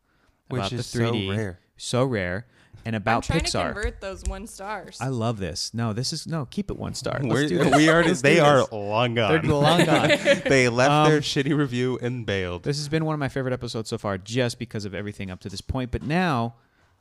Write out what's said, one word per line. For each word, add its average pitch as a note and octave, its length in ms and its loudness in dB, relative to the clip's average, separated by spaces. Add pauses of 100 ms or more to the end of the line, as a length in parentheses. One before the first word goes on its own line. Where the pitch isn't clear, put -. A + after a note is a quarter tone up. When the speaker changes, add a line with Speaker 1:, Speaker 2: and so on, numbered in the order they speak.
(480)
Speaker 1:
Which B2+ 120 -4
Speaker 2:
about G2 100 -2
the B2 60 -6
Speaker 1:
is A2+ 100 -6
so - 120 -6
Speaker 2:
three A#2 120 2
D, G2+ 200 -2
Speaker 1:
rare. G2 280 -4 (180)
Speaker 2:
so B2+ 280 0
rare, G2+ 420 -4 (380)
and A2+ 100 -4
about A2+ 220 0
Speaker 3:
I'm A2 60 -2
trying - 180 -2
Speaker 2:
Pixar. F2 280 -2
Speaker 3:
to C2+ 60 -4
convert - 260 -6
those F#3+ 240 -12
one F#3+ 220 -6
stars. G3 540 -12
Speaker 2:
I C3 80 -4
love A#2 300 -2
this. F2 360 -6
No, A#2 180 -2
this B2 200 -4
is, D#3 160 -8
no, D3+ 180 -4
keep - 240 -6
it - 80 -6
one - 160 -8
star. - 260 -4
Let's C#3+ 60 -2
Speaker 1:
We're, D3 220 2
Speaker 2:
do - 100 0
this. - 180 4
Speaker 1:
we D#3 140 6
already, E3 200 6
Speaker 2:
Let's D3 120 0
do C3+ 60 6
Speaker 1:
they E3 120 8
are D3 200 8
Speaker 2:
this. - 120 0
Speaker 1:
long A2 420 0
Speaker 2:
They're A#2+ 260 4
Speaker 1:
gone. D#3 100 -2
Speaker 2:
long D3+ 340 4
gone. - 260 2
Speaker 1:
<laughs> C#4+ 380 2
They C3 200 6
left D3 400 4
their D3+ 80 6
Speaker 2:
Um, C#3+ 60 2
Speaker 1:
shitty C#3 360 0
review B2 420 0
and B2 240 -6
bailed. F2+ 380 -4
Speaker 2:
This C#3+ 160 -4
has D3 100 -8
been D#3+ 160 0
one D#3 100 -2
of D3+ 60 -6
my C3+ 80 -4
favorite C3 240 -4
episodes A#2+ 380 -8
so A2+ 80 -4
far, G2 200 -4
just A#2 420 -2
because A2+ 240 -8
of F#2+ 100 -8
everything G2 380 -8
up F2+ 80 -14
to G2 80 -12
this F2 120 -12
point. B2+ 300 -6
But A2+ 140 -4
now, C#3 500 0 (460)